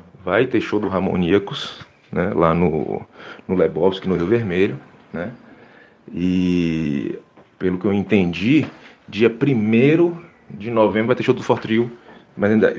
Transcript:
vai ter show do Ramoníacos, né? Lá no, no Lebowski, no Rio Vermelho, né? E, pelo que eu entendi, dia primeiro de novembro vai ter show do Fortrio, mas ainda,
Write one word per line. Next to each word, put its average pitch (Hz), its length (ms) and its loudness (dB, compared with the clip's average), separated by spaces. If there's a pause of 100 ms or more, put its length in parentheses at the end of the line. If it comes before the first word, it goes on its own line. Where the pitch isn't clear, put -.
(220)
vai 104 240 2
ter 117 140 0
show - 180 -2
do 104 100 -2
Ramoníacos, 92 1000 -2 (260)
né? 90 220 -2
Lá 82 180 4
no, 78 540 -2 (420)
no 95 60 0
Lebowski, 87 540 0
no 92 80 0
Rio 85 100 -2
Vermelho, 98 520 0 (320)
né? 87 220 -10 (800)
E, 87 1040 -2 (400)
pelo 92 200 -2
que 92 80 -4
eu 101 60 2
entendi, 98 760 2 (420)
dia 110 220 2
primeiro 135 920 2 (280)
de 107 200 -10
novembro 110 380 2
vai 123 80 4
ter 113 60 -6
show 123 120 2
do 107 80 -8
Fortrio, 117 480 0 (460)
mas 101 140 2
ainda, 107 280 4